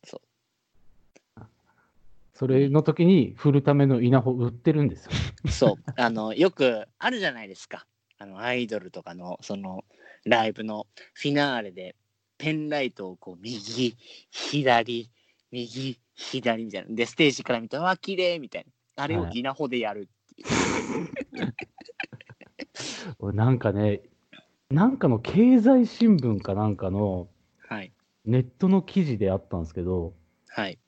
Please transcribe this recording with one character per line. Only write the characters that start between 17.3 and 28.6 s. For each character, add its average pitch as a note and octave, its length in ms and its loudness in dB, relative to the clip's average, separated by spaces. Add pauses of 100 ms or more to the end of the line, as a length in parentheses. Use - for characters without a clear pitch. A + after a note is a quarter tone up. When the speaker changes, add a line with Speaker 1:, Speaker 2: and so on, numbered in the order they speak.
Speaker 1:
ジ - 120 -8
か - 80 -4
ら A#2 80 -2
見 A2+ 80 -14
た C3+ 100 -6
ら、 E3 60 -4
「わ、 F#3 120 0
綺 F#3+ 200 -8
麗」 F3 240 0
み B2 80 -16
た - 120 -10
い - 60 -20 (300)
な。 C#3 80 -6
あ - 20 -4
れ - 120 -2
を E2+ 100 -4
稲 B2 240 -4
穂 C#3 160 -6
で B2 120 -2
や G#2+ 120 -4
る G2+ 160 -12 (240)
っ - 20 -20
て - 60 -20
い - 40 -20
う。 - 40 -12 (920)
Speaker 2:
は - 80 -4
い。 - 60 -8 (1600)
<laughs> - 40 -
俺 G2+ 180 -4
な A2+ 140 2
ん B2+ 80 2
か G#2+ 140 0
ね、 G2+ 280 0 (680)
な E3 160 4
ん C4 100 2
か E3+ 120 2
の A2+ 100 4
経 A#3+ 420 6
済 B3 260 6
新 A3 300 4
聞 A#2 240 0
か G2 140 -4
な G#2+ 120 2
ん G#2 100 0
か F#2+ 140 -4
の、 F#2+ 380 -2 (300)
Speaker 1:
は G#2+ 240 -12
い。 F#2 100 -18 (320)
Speaker 2:
ネ A#2 140 0
ッ C3 40 2
ト D3+ 260 -2